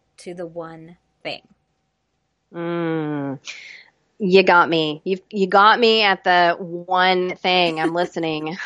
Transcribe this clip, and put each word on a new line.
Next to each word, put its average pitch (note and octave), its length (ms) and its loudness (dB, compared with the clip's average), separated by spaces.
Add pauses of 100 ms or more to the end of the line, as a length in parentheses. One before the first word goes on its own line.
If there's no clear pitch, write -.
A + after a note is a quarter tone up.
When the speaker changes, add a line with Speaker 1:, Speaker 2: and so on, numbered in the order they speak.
(160)
Speaker 1:
to - 180 -16
the F3 120 -10
one E3 500 -16 (260)
thing. - 200 -12 (1120)
Speaker 2:
Mm. D#3+ 840 -6 (800)
You F#3+ 240 4
got F3 260 4
me. D#3 360 -2
You've, F#3 160 -4 (100)
you G3 160 -2
got G#3 320 6
me A3 240 2
at G3 220 0
the F3 340 4
one F3+ 800 -2
thing. F3+ 420 0
I'm D#3+ 160 -2
listening. E3 720 -6